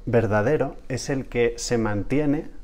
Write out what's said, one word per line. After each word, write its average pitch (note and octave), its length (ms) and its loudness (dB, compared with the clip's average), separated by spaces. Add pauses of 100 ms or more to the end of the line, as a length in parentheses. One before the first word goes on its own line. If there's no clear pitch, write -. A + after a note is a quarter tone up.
verdadero A#2 720 2 (140)
es C3 200 -6
el C3+ 180 -2
que D#3+ 280 2
se - 220 -2
mantiene, C3 720 0 (140)